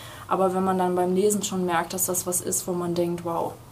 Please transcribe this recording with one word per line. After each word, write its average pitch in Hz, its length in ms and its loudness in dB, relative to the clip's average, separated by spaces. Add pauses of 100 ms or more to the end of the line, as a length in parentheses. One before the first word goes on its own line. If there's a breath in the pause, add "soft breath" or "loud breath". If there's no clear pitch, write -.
(280 loud breath)
Aber 185 260 2
wenn 190 100 2
man 185 140 2
dann 180 180 2
beim 180 180 2
Lesen 202 300 2
schon 185 220 -2
merkt, 170 280 0
dass 185 120 -2
das 180 200 -2
was 180 140 0
ist, - 260 -4
wo 190 60 -4
man 175 240 0
denkt, 170 300 0
„Wow, 170 260 -2 (200)